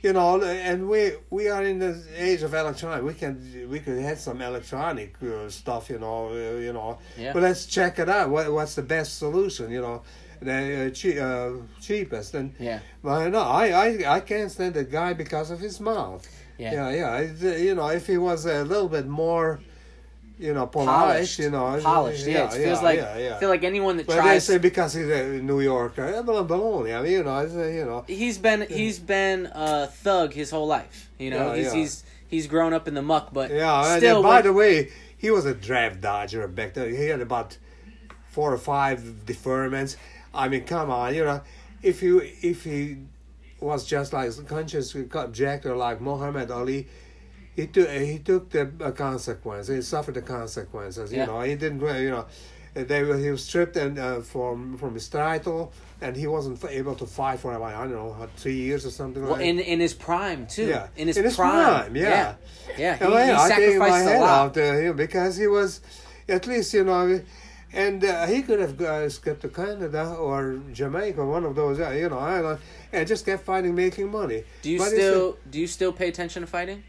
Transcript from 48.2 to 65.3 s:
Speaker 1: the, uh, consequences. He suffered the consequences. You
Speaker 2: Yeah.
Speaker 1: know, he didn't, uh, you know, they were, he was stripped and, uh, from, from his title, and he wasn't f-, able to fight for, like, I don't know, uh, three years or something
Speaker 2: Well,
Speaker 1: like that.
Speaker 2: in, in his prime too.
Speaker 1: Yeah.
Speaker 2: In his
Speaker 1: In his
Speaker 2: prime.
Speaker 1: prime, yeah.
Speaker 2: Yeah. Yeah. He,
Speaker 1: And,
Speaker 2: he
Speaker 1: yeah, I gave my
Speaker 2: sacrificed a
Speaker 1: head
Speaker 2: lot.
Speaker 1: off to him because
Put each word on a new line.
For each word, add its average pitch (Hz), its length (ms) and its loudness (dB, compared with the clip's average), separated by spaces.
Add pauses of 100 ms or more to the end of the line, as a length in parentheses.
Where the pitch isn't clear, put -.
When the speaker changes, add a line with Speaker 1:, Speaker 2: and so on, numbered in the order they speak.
Speaker 1:
the, 143 220 0 (100)
uh, 147 100 -4
consequences. 120 840 -6
He 131 80 -2
suffered 135 320 -4
the 123 80 -6
consequences. 110 880 -10
You 131 80 -2
Speaker 2:
Yeah. 131 60 2
Speaker 1:
know, 113 160 -6
he 135 120 -2
didn't, 143 340 -4
uh, 147 60 0
you 131 160 0
know, 120 160 -4 (480)
they 143 300 0
were, 147 160 2
he 143 100 0
was 131 160 -4
stripped 170 320 0
and, 143 220 -2
uh, 127 220 -4
from, 123 580 -6
from 123 160 -8
his 113 120 -10
title, 160 640 -2 (300)
and 127 140 -6
he 147 100 -4
wasn't 139 380 -4
f-, 139 80 -8
able 135 240 -4
to 123 100 -8
fight 135 340 -4
for, 123 160 -6
like, 113 200 -6
I 113 80 -8
don't 131 100 -6
know, 110 260 -8
uh, 113 60 -10 (100)
three 131 220 -4
years 131 300 -2
or - 20 -6
something 131 320 -8
Speaker 2:
Well, 135 120 0
Speaker 1:
like - 80 -2
that. 175 60 0
Speaker 2:
in, 175 120 2
in 170 200 0
his 165 140 2
prime 170 540 -4
too. - 180 -4
Speaker 1:
Yeah. - 220 -2 (100)
Speaker 2:
In 156 120 -2
his 160 80 2
Speaker 1:
In 196 80 4
his 247 100 2
Speaker 2:
prime. 185 280 6 (280)
Speaker 1:
prime, 117 40 -6
yeah. 156 80 0
Speaker 2:
Yeah. 190 320 2 (400)
Yeah. 160 220 0
He, 196 80 -2
Speaker 1:
And, 196 80 6
Speaker 2:
he 233 60 8
Speaker 1:
yeah, 254 200 6
I 170 100 8
gave 208 280 8
my 196 120 6
Speaker 2:
sacrificed 180 180 6
a - 20 6
Speaker 1:
head 226 120 6
Speaker 2:
lot. 139 260 8
Speaker 1:
off 135 60 -6
to 147 280 4
him 165 140 0
because 180 420 0